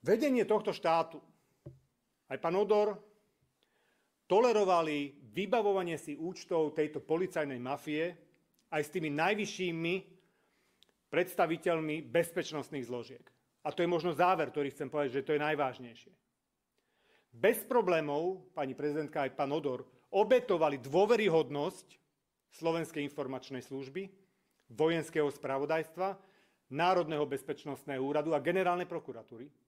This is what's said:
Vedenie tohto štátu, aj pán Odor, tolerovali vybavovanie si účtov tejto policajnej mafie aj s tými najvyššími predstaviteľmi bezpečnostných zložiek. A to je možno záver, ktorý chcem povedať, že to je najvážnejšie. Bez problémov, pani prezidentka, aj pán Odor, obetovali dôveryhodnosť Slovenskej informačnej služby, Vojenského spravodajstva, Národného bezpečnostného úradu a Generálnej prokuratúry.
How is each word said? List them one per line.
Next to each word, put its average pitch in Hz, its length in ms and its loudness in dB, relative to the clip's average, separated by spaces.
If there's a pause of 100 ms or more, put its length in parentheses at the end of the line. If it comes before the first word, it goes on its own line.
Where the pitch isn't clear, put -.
Vedenie 240 400 4
tohto 214 320 0
štátu, 165 400 0 (1120)
aj 135 160 -6
pán 175 160 0
Odor, 208 400 2 (1300)
tolerovali 180 1000 2
vybavovanie 190 680 0
si 147 200 -10
účtov 160 560 -2
tejto 151 240 -2
policajnej 156 640 -2
mafie 151 520 -4 (580)
aj 156 100 0
s 151 80 -6
tými 160 240 -2
najvyššími 170 800 -2 (1160)
predstaviteľmi 165 1000 0
bezpečnostných 156 800 -2
zložiek. 120 360 -10 (400)
A 151 80 -6
to 175 140 -2
je 175 60 2
možno 170 260 0
záver, 170 340 4
ktorý 143 240 -2
chcem 135 160 -8
povedať, 139 300 -2
že 131 60 -6
to 156 80 0
je 147 100 0
najvážnejšie. 127 680 -4 (1200)
Bez 208 320 2
problémov, 170 880 0
pani 139 160 -4
prezidentka, 147 560 -2
aj 131 80 -10
pán 139 160 -2
Odor, 143 320 -4 (240)
obetovali 196 720 4
dôveryhodnosť 160 1080 2 (680)
Slovenskej 165 480 -2
informačnej 135 560 -8
služby, 139 480 -10 (640)
Vojenského 156 560 0
spravodajstva, 156 880 -4 (560)
Národného 160 560 2
bezpečnostného 139 720 -6
úradu 147 320 0
a 147 80 2
Generálnej 175 480 2
prokuratúry. 127 640 -12 (160)